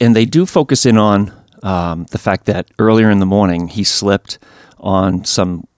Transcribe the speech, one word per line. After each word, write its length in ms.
and 120
they 120
do 200
focus 400
in 120
on, 340
um, 480
the 80
fact 280
that 300
earlier 320
in 100
the 60
morning 440
he 160
slipped 540
on 460
some 440